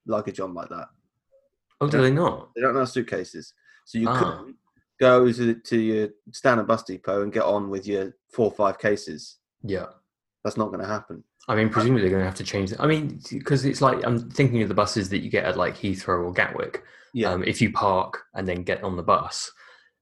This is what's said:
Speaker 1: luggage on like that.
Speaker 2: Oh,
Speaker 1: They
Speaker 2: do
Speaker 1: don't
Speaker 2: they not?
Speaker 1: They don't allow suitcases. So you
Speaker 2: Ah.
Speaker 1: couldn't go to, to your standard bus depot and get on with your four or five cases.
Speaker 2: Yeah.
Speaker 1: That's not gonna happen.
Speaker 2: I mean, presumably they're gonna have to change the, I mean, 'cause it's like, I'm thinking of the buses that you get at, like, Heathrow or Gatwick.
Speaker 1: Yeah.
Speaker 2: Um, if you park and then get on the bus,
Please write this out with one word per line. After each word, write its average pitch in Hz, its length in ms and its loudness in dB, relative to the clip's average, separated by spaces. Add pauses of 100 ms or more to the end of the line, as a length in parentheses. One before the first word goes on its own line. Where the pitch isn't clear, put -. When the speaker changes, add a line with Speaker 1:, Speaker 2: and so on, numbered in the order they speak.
Speaker 1:
luggage 104 340 -4
on 92 140 -6
like 80 140 -10
that. 87 200 -12 (920)
Speaker 2:
Oh, 143 60 2
Speaker 1:
They 147 60 0
Speaker 2:
do 151 60 2
Speaker 1:
don't 135 80 6
Speaker 2:
they 131 60 6
not? 151 420 0
Speaker 1:
They 117 60 -6
don't 123 160 2
allow 131 80 2
suitcases. 95 680 -6 (320)
So - 120 -6
you 113 100 2
Speaker 2:
Ah. 127 100 2
Speaker 1:
couldn't 98 380 -2 (420)
go 127 340 8
to, 117 220 0
to 117 240 -2
your 110 300 0 (240)
standard 117 340 2
bus 113 160 2
depot 95 400 -4
and 104 100 -4
get 110 120 0
on 101 260 0
with 98 160 -6
your 98 280 -4 (200)
four 113 120 2
or 101 80 0
five 98 240 0
cases. - 600 -4 (240)
Speaker 2:
Yeah. 95 240 -4 (580)
Speaker 1:
That's - 140 -4
not 107 120 -2
gonna 95 160 -8
happen. 104 380 -8 (240)
Speaker 2:
I 120 80 0
mean, 110 140 2
presumably 113 320 2
they're 92 160 4
gonna 95 60 2
have 95 120 -2
to - 80 -10
change 98 260 -2
the, 110 100 -8
I 139 60 2
mean, 156 340 0 (240)
'cause 131 200 2
it's 135 160 0
like, 131 240 4
I'm 117 260 0
thinking 120 320 2
of 101 60 0
the 101 60 -4
buses 101 340 2
that 98 100 -2
you - 120 -6
get 98 160 0
at, 90 100 0
like, 90 200 0
Heathrow 95 480 -2
or 87 80 -4
Gatwick. - 520 -2 (300)
Speaker 1:
Yeah. 110 180 2
Speaker 2:
Um, 90 120 0
if 92 180 -2
you 107 100 2
park 95 500 0 (120)
and 98 120 -6
then 90 160 -4
get 92 220 -4
on 95 120 -4
the 87 60 -6
bus, - 480 0 (520)